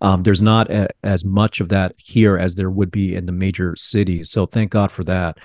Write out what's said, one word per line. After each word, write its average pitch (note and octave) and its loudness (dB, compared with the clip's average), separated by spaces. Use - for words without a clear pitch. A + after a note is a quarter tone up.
Um, F#2+ 2
there's G2+ 2
not A2 4
a, G2 0
as F#2+ -2
much G2+ 0
of F2+ -4
that F#2+ 0
here G#2 2
as F2+ -2
there F#2+ -4
would F#2 -2
be G2 -2
in F2+ -6
the F2+ -6
major F#2 -2
cities. F2+ -2
So G2 0
thank G#2+ -2
God G2+ 2
for F#2 -8
that. F2 -2